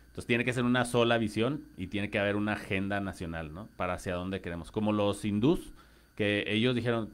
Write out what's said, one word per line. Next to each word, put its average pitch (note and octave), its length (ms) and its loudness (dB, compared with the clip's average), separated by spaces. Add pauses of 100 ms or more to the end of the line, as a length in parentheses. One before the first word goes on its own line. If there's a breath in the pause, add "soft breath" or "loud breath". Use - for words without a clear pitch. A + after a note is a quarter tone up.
Entonces - 200 -14
tiene A#2+ 180 2
que B2 80 0
ser B2+ 100 0
una B2 220 4
sola A#2+ 320 4
visión A2+ 480 0 (100)
y F#2 120 -6
tiene G2+ 220 -2
que G#2+ 100 0
haber G2+ 180 2
una G#2 160 0
agenda G2 480 -2
nacional, E2 520 -8
¿no? F#2+ 220 -14
Para F2+ 200 -2
hacia F2+ 200 -6
dónde F#2 240 -4
queremos. E2+ 320 -8
Como G#2+ 220 0
los G2+ 320 2
hindús, G#2+ 480 2 (420 loud breath)
que G#2 320 0
ellos A2 260 2
dijeron, A#2 400 0